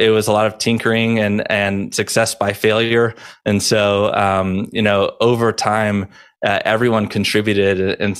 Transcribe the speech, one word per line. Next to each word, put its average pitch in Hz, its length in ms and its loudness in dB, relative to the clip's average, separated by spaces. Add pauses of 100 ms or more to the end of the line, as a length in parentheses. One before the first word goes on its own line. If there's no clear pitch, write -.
it 110 100 4
was 110 160 2
a 110 60 2
lot 107 140 2
of 101 120 -6
tinkering 113 640 0
and, 104 280 -2
and 101 460 -2
success 110 400 0
by 104 180 -2
failure. 113 640 0 (320)
And 101 160 2
so, 104 520 2
um, 95 580 0
you 110 100 -2
know, 101 380 2
over 117 320 2
time, 104 560 -2 (360)
uh, 101 200 0
everyone 110 420 0
contributed 101 920 0
in, 101 180 -2